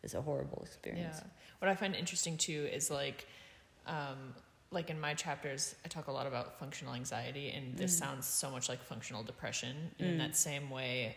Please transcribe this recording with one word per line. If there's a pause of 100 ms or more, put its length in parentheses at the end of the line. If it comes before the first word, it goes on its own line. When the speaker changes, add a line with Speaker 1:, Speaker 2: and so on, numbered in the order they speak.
Speaker 1:
it's
a
horrible
experience.
Speaker 2:
Yeah. (320)
What
I
find
interesting,
too,
is,
like, (600)
um, (380)
like,
in
my
chapters,
I
talk
a
lot
about
functional
anxiety,
and
this
Speaker 1:
Mm.
Speaker 2:
sounds
so
much
like
functional
depression.
And
in
Speaker 1:
Mm.
Speaker 2:
that
same
way